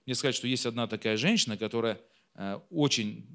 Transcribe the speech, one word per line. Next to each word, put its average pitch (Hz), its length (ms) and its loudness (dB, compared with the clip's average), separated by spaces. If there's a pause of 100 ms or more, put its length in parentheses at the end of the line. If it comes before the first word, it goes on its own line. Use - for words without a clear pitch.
мне 127 100 -2
сказать, 131 200 0
что - 120 -2
есть 127 180 0
одна 117 220 -2
такая 110 300 0
женщина, 127 400 2
которая, 113 420 0 (360)
э, 98 240 -6 (100)
очень 113 640 0